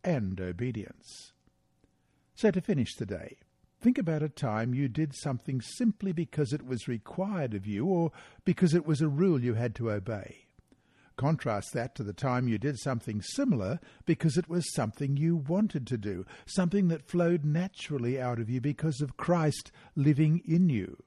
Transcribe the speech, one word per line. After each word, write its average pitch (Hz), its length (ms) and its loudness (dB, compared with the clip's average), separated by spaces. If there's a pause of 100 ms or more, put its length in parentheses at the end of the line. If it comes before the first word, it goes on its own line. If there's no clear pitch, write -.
and 101 380 0
obedience. 101 920 -8 (1000)
So 208 160 4
to 180 100 0
finish 139 340 0
the 113 100 -6
day, 98 320 -10 (440)
think 247 160 4
about 160 260 0
a 151 60 -2
time 117 440 -2
you 139 140 0
did 143 260 -2
something 131 460 -4
simply 202 540 -2
because 151 400 -2
it 143 120 -6
was 127 220 -4
required 151 640 -4
of 98 140 -6
you 104 180 0
or 170 280 2 (320)
because 170 280 4
it 170 120 4
was 151 160 2
a 160 80 4
rule 147 340 4
you 120 120 2
had 117 200 0
to 113 160 -2
obey. 104 540 -6 (720)
Contrast 127 560 0
that 120 220 -4
to - 80 -6
the 101 100 -6
time 123 340 0
you 113 100 2
did 123 220 -2
something 117 420 -4
similar 147 600 0 (240)
because 160 320 2
it 175 100 -2
was 175 260 -4
something 139 440 -2
you 165 180 2
wanted 156 520 0
to 127 100 -2
do, 98 280 -4 (200)
something 185 420 2
that 165 220 -2
flowed 175 340 2
naturally 147 720 -2
out 123 220 -2
of 113 100 -4
you 123 120 0
because 147 400 -2
of 135 160 -4
Christ 160 520 0 (280)
living 151 480 6
in 175 240 4
you. 104 380 -2